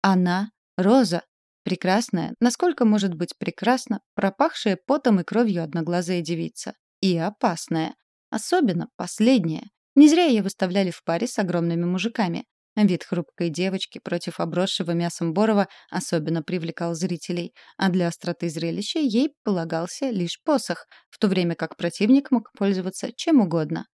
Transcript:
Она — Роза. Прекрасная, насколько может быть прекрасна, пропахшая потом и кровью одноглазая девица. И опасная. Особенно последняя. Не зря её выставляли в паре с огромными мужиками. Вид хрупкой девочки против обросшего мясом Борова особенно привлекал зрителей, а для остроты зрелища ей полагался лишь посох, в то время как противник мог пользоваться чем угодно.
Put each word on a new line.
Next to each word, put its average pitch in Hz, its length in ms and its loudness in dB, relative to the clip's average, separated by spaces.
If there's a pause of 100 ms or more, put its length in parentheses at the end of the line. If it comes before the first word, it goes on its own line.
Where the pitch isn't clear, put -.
Она — 185 500 2 (260)
Роза. 185 460 4 (440)
Прекрасная, 185 720 -2
насколько 247 460 2
может 202 280 2
быть 160 240 -6
прекрасна, 226 640 -2 (160)
пропахшая 202 720 0
потом 254 320 2
и 165 60 -4
кровью 208 360 0
одноглазая 170 600 -2
девица. 165 540 -6 (260)
И 185 160 2
опасная. 165 760 -2 (360)
Особенно 220 680 0
последняя. 180 760 0 (240)
Не 294 140 10
зря 330 160 6
её 233 200 2
выставляли 185 480 -2
в - 120 -14
паре 170 240 -2
с - 100 -6
огромными 170 460 0
мужиками. 180 600 -2 (320)
Вид 185 260 4
хрупкой 170 460 -4
девочки 185 520 -4
против - 380 -6
обросшего 175 520 -2
мясом 170 420 -2
Борова 202 340 2 (220)
особенно 165 520 -2
привлекал 170 520 -6
зрителей, 170 600 -4 (220)
а 190 140 0
для 175 180 2
остроты 170 400 -6
зрелища 170 520 -4
ей 262 340 0 (100)
полагался 170 680 -4
лишь 180 360 -4
посох, 277 400 0 (240)
в - 100 -20
то 220 80 2
время 175 280 0
как - 200 -6
противник 220 560 2
мог 226 260 0
пользоваться 202 560 -2
чем 302 280 4
угодно. 160 460 0 (120)